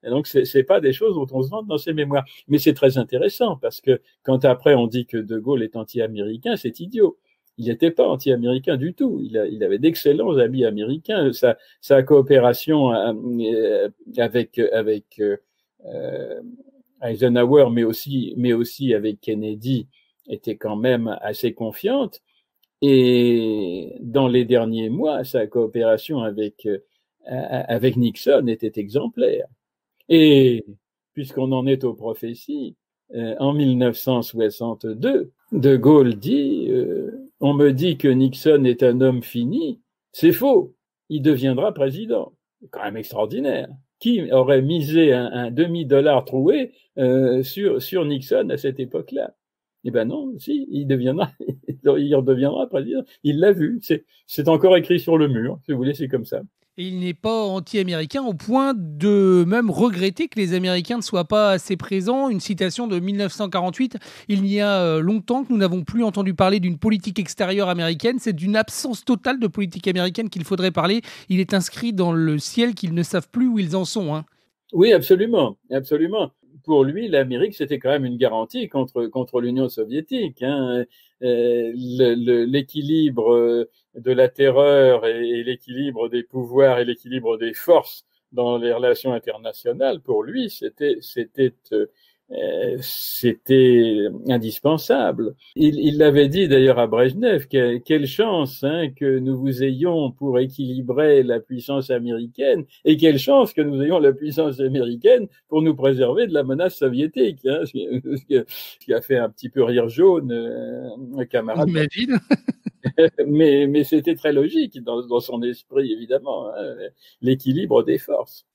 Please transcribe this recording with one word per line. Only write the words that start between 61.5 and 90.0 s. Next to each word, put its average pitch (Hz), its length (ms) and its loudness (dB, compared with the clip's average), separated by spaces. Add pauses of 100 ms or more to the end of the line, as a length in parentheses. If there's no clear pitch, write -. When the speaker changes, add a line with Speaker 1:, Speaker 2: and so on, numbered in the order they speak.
Speaker 2:
assez 190 260 -2
présents. 240 540 -2
Une 196 100 -4
citation 190 460 -6
de 196 120 -4
mille 196 200 -4
neuf 202 140 -4
cent 202 180 -6
quarante-huit, « 185 480 -4 (300)
Il 202 140 0
n'y 202 200 0
a, 202 180 2
euh, 160 220 0
longtemps 220 420 -2
que 254 80 -4
nous 226 60 2
n'avons 180 260 0
plus 226 180 -2
entendu 202 300 -2
parler 190 280 2
d'une 175 180 -2
politique 214 400 -2
extérieure 196 500 -2
américaine. 175 500 -2
C'est 226 140 -4
d'une 185 240 -2
absence 220 480 -4
totale 262 340 -2
de 226 100 -2
politique 185 380 -6
américaine 185 440 -2
qu'il 170 140 -8
faudrait 185 260 -2
parler. 180 320 0 (260)
Il 185 120 2
est 185 120 -2
inscrit 202 400 -2
dans 180 200 0
le 160 260 2
ciel 233 360 0
qu'ils 170 200 -6
ne 170 80 0
savent 170 260 -4
plus 247 200 0
où 226 100 0
ils 180 180 -2
en 190 80 -2
sont, 160 300 -4
hein. » 156 100 -8 (480)
Speaker 1:
Oui, 208 220 6
absolument, 185 640 4 (120)
absolument. 151 600 -2 (340)
Pour 147 200 4
lui, 175 240 -2
l'Amérique, 139 460 0
c'était 147 240 -4
quand 127 120 -2
même 139 160 0
une 123 100 -6
garantie 117 540 -2
contre, 123 380 -4
contre 127 340 -4
l'Union 123 260 -2
soviétique, 147 720 -6
hein. 127 440 -4 (360)
Euh, 120 540 0
le, 123 400 0
le, 120 280 2
l'équilibre, 139 880 0
euh, 120 380 2 (240)
de 120 160 -4
la 127 180 4
terreur 135 800 4
et, 117 220 -2
et 117 160 -4
l'équilibre 123 640 -6
des 120 160 -4
pouvoirs 127 560 2
et 120 40 0
l'équilibre 120 520 -4
des 113 180 -6
forces - 500 2 (280)
dans 120 260 -2
les 120 140 -2
relations 123 400 0
internationales, 117 880 -6